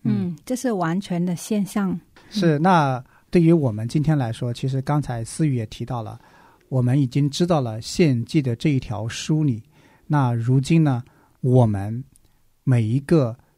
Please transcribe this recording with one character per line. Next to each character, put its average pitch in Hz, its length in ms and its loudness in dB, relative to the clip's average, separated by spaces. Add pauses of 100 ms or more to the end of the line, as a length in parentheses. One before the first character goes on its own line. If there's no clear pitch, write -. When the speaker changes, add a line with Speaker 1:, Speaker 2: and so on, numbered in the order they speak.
Speaker 1:
嗯， 196 440 -2
这 254 100 -6
是 247 160 -4
完 175 280 -2
全 175 240 -4
的 180 120 -2
献 208 300 -4
上。 185 340 -4 (300)
Speaker 2:
是， 170 280 2
Speaker 1:
嗯。 147 40 -2
Speaker 2:
那 147 420 2 (260)
对 180 120 4
于 160 100 6
我 151 200 4
们 107 160 -6
今 151 140 -2
天 151 160 2
来 120 140 2
说， 123 220 -4
其 135 140 -6
实 131 140 -2
刚 147 200 0
才 120 240 -6
思 - 200 -2
雨 139 100 2
也 113 100 -2
提 - 180 -10
到 120 180 -8
了， 107 180 -14 (500)
我 131 120 0
们 123 180 4
已 143 60 2
经 139 240 0
知 160 160 -2
道 170 140 2
了 113 220 -6
献 131 420 0
祭 156 180 0
的 127 140 -2
这 - 140 -2
一 139 100 2
条 107 280 -8
书 156 360 -2
理。 117 180 -2 (460)
那 139 260 2
如 120 260 2
今 165 220 2
呢， 131 220 0 (380)
我 127 240 6
们 107 360 -4 (640)
每 123 180 2
一 113 200 0
个 139 360 0 (200)